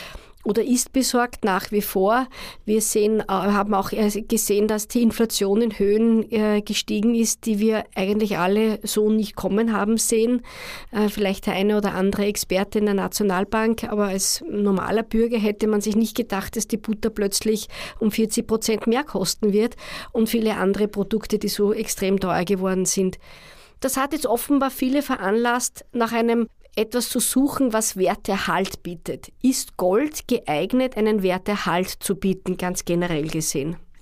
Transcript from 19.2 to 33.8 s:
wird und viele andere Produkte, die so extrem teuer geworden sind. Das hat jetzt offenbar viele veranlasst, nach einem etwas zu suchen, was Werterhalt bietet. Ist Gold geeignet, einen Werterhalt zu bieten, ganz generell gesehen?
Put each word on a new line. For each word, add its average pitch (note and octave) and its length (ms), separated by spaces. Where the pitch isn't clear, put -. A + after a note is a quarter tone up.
wird A3 240
und A3+ 180
viele A3 260
andere G3 320
Produkte, G#3 500
die G#3 100
so G#3 260
extrem G3 460
teuer F3+ 260
geworden F#3+ 400
sind. F#3 320
Das C4 160
hat C#4 160
jetzt D4+ 140
offenbar C4 440
viele C4+ 320
veranlasst, A#3+ 920
nach A3+ 200
einem A#3 360
etwas A3 320
zu B3 100
suchen, C4+ 520
was A3 240
Werterhalt F#3 880
bietet. - 500
Ist - 340
Gold G#3+ 520
geeignet, A#3+ 680
einen G#3+ 260
Werterhalt F#3 640
zu - 260
bieten, F#3 420
ganz F3+ 280
generell E3+ 440
gesehen? D#3 480